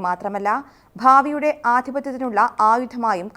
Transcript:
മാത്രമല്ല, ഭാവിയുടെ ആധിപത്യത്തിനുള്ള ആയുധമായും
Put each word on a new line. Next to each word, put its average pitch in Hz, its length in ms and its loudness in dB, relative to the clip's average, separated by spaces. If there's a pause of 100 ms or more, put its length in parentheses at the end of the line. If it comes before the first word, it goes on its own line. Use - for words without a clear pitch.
മാത്രമല്ല, 196 440 -4 (520)
ഭാവിയുടെ 285 480 4 (240)
ആധിപത്യത്തിനുള്ള 254 680 -2 (300)
ആയുധമായും 226 680 -2